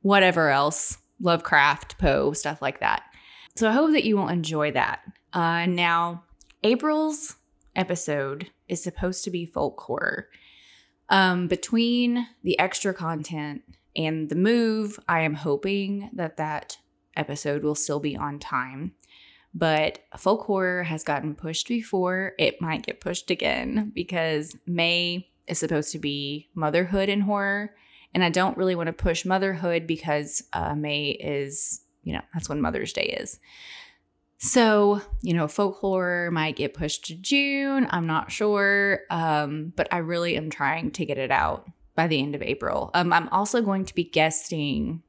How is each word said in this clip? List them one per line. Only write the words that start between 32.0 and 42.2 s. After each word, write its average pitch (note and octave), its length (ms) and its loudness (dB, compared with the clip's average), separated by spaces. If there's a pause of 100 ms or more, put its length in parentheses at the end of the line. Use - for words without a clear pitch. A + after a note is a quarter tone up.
you D#3+ 100 -4
know, D3+ 80 -6 (120)
that's E3 140 -6
when D3 140 -4
Mother's - 320 -2
Day - 260 -2
is. - 200 -8 (960)
So, G#3 640 6 (200)
you F3 120 0
know, E3 140 2
folk G3 300 0
horror F3+ 540 0
might D#3 240 0
get - 180 -4
pushed D3+ 340 -4
to E3 80 -10
June. C#4 760 0
I'm E3+ 180 0
not D#3+ 240 0
sure. G3+ 800 2
Um, D#3 640 0
but - 160 0
I F3 60 2
really E3+ 400 -2
am D#3 120 -6
trying D3+ 420 -2
to D#3 140 -6
get C#3 120 -4
it C3 140 -2
out A#2+ 360 0 (280)
by E3 120 2
the D#3 140 2